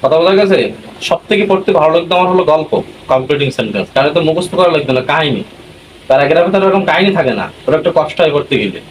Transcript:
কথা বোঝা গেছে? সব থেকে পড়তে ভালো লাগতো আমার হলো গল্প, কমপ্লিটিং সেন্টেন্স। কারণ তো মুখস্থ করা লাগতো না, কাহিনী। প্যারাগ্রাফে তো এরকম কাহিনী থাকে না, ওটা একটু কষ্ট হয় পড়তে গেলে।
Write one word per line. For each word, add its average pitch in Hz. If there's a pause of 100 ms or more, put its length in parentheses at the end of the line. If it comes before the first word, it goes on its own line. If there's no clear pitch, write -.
কথা 151
বোঝা 185
গেছে? 190 (500)
সব 170
থেকে 202
পড়তে 190 (100)
ভালো 156
লাগতো 170
আমার 180
হলো 185
গল্প, - (400)
কমপ্লিটিং 135 (100)
সেন্টেন্স। 101
কারণ 139
তো 170
মুখস্থ 175
করা 180
লাগতো 139
না, 127 (100)
কাহিনী। 147 (680)
প্যারাগ্রাফে 156
তো 196
এরকম 190
কাহিনী 185
থাকে 135
না, 85 (200)
ওটা 143
একটু -
কষ্ট -
হয় 156
পড়তে 143
গেলে। 95 (100)